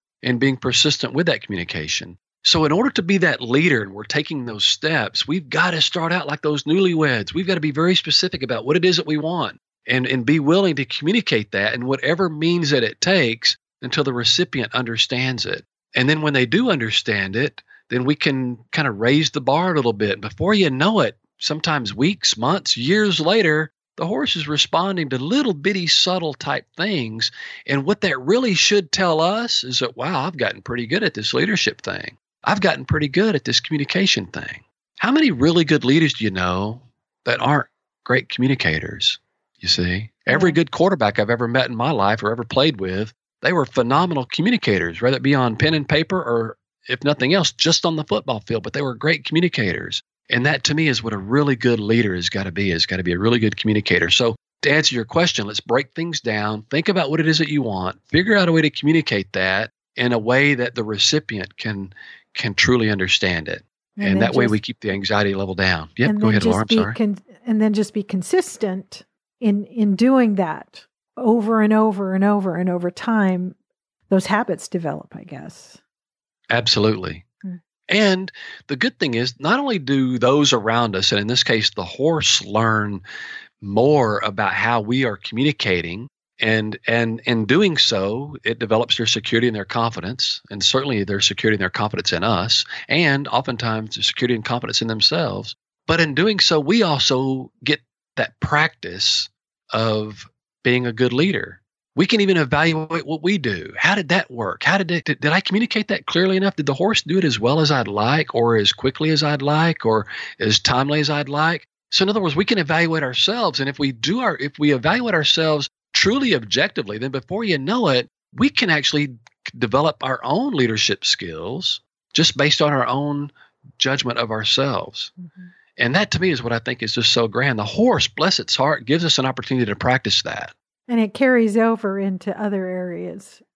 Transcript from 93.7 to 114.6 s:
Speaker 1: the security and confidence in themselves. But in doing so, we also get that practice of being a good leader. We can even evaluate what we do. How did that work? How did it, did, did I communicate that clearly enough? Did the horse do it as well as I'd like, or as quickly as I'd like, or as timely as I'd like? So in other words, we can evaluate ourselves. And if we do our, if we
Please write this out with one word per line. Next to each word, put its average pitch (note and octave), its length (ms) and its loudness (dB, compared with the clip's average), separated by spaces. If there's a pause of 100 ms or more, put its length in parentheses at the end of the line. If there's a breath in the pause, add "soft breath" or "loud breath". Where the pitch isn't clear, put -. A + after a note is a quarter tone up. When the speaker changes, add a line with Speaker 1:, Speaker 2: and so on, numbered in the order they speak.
Speaker 1:
the - 80 -6
security B2 320 0
and A2 100 -4
confidence A#2 380 -4
in A2+ 60 -2
themselves. A2 640 -2 (320)
But E3+ 140 2
in D3+ 140 -2
doing F#3+ 260 2
so, D#3+ 180 4
we F#3 240 2
also C3+ 680 0 (100)
get D3 180 -2 (360)
that - 240 -4
practice - 880 -2 (440)
of G#2+ 560 -2 (340)
being B2 240 2
a A#2 60 -4
good A#2+ 200 2
leader. B2+ 480 -2 (360)
We F#3 100 4
can G#3+ 140 2
even F#3+ 160 4
evaluate D#3 720 0
what D#3 160 -6
we F#3+ 160 0
do. G2 380 -4
How F#3+ 180 0
did F#3 140 -4
that F3+ 220 0
work? A2+ 340 -6
How F3 140 2
did F3 120 -2
it, E3+ 140 -2
did, - 160 -4
did D3 120 0
I F#3+ 80 2
communicate G#3+ 480 -2
that - 180 -4
clearly F#3+ 300 2
enough? F#3+ 200 0
Did D3 100 -2
the C#3 80 2
horse G3 280 0
do E3+ 160 0
it F#3 60 2
as A#2+ 140 0
well C3 220 2
as D3+ 100 2
I'd B2+ 160 0
like, A2+ 480 0
or A#2 220 4
as G2+ 160 2
quickly D#3 380 -2
as D3+ 120 2
I'd D3 200 0
like, D#3 440 0
or A2 200 2 (340 loud breath)
as G#2+ 180 2
timely C#3+ 400 0
as D3 120 0
I'd D3 180 -2
like? D#3 400 -2 (240)
So - 100 2
in F#3+ 60 2
other G#3 120 0
words, E3 140 0
we F#3+ 100 2
can A3 140 0
evaluate D#3+ 460 2
ourselves. F#3 560 0
And C3+ 80 -2
if C3+ 100 -6
we C#3 140 0
do C#3+ 280 -2
our, G3+ 180 0
if C#3+ 200 -8
we D3 140 4